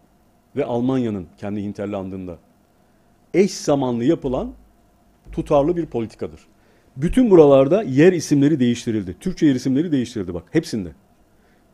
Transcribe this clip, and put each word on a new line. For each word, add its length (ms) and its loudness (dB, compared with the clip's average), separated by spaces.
ve 80 -4
Almanya'nın 600 -4
kendi 240 -8
hinterlandığında 760 -10
eş 200 2
zamanlı 500 -2
yapılan 480 -2
tutarlı 440 0
bir 100 -6
politikadır. 540 -10
Bütün 340 2
buralarda 520 6
yer 300 4
isimleri 480 0
değiştirildi. 600 -2
Türkçe 260 -2
yer 80 4
isimleri 380 -2
değiştirildi 420 -4
bak 160 -10
hepsinde. 380 -4